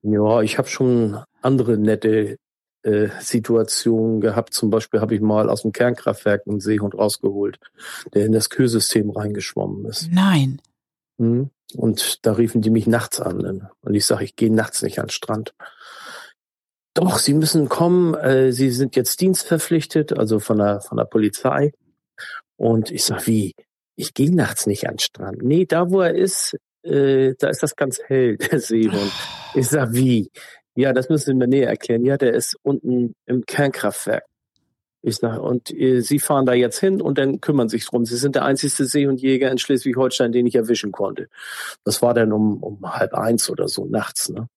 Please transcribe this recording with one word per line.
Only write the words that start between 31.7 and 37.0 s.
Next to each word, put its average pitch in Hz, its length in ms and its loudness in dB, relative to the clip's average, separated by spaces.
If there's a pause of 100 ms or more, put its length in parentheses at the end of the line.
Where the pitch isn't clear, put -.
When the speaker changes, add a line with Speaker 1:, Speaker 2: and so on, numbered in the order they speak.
Speaker 1:
„Ja, 139 120 2
der 120 180 2
ist - 280 -2
unten 123 520 0 (120)
im 123 200 -2
Kernkraftwerk.“ - 800 -2 (800)
Ich 117 140 -4
sag, 113 240 -4
„Und, - 320 -4
äh, 127 300 2
Sie 143 160 0
fahren 135 260 0
da 127 80 2
jetzt 123 260 2
hin 190 220 2